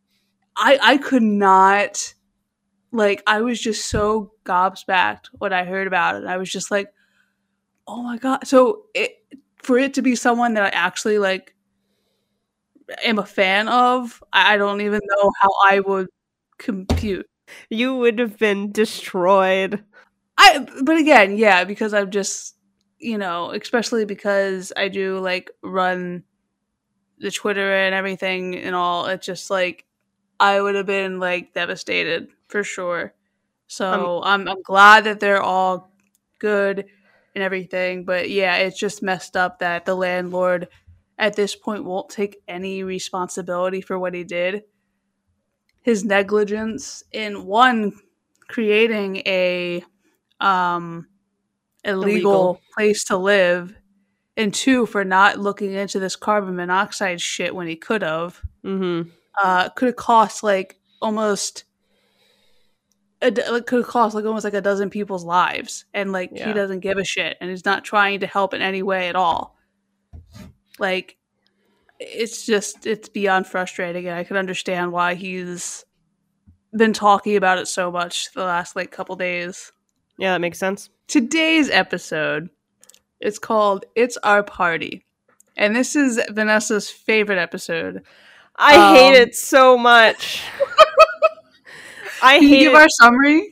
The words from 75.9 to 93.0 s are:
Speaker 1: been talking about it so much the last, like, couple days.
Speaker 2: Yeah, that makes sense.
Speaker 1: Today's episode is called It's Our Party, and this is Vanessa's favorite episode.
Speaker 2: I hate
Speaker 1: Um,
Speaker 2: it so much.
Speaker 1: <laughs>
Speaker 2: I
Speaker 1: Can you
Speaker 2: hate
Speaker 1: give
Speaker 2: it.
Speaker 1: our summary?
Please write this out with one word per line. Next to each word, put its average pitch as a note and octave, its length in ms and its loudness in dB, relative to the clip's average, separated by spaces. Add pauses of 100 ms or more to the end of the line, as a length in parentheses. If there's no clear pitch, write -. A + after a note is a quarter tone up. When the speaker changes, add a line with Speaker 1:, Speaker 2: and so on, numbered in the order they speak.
Speaker 1:
been A3 160 4
talking G3+ 440 2
about F#3 220 2
it - 100 -8
so F3+ 240 -4
much F3 420 -6
the - 100 -8
last, F3 320 -4
like, F#3 140 -8
couple F#3 260 -12
days. F3+ 560 -8 (460)
Speaker 2:
Yeah, F#3 140 -2
that F3 80 -2
makes E3+ 180 -6
sense. G3 320 -6 (160)
Speaker 1:
Today's D#4+ 640 0
episode D#3+ 800 -4 (720)
is G#3 180 -6
called G#3 560 0
It's B3 240 0
Our G#3 240 4
Party, F3 640 -6 (500)
and G#3 180 0
this B3 220 -2
is C4 320 2
Vanessa's G#3+ 640 -2
favorite G#3 480 -2
episode. F3+ 640 -8 (540)
Speaker 2:
I C#4+ 380 8
hate C4+ 220 10
Speaker 1:
Um, B3 60 10
Speaker 2:
it A#3+ 140 0
so C4 420 6
much. A#3 680 4
Speaker 1:
<laughs> - 60 -14 (1700)
Speaker 2:
I C4 160 8
Speaker 1:
Can D4+ 60 8
you C#4+ 60 10
Speaker 2:
hate C#4 140 8
Speaker 1:
give C4+ 80 6
Speaker 2:
it. D4+ 40 8
Speaker 1:
our D#4 120 12
summary? C#4+ 640 6